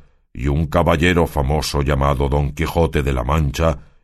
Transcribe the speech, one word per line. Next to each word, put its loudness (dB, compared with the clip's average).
y -6
un 0
caballero 2
famoso -2
llamado 0
Don 0
Quijote 0
de -2
la -4
Mancha, 0